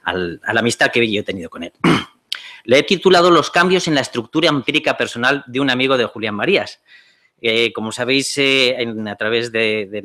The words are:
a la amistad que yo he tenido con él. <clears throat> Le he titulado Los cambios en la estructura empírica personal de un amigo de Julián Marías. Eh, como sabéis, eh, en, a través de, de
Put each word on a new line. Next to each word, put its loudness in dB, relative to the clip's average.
a -6
la 2
amistad 0
que 2
yo -2
he -10
tenido -10
con -14
él. -14
<clears throat> -
Le 6
he 4
titulado 4
Los 4
cambios 2
en 2
la 2
estructura -2
empírica 0
personal -2
de -6
un 0
amigo 0
de 0
Julián -6
Marías. -2
Eh, 0
como -6
sabéis, -2
eh, 2
en, -6
a -8
través -2
de, 0
de -10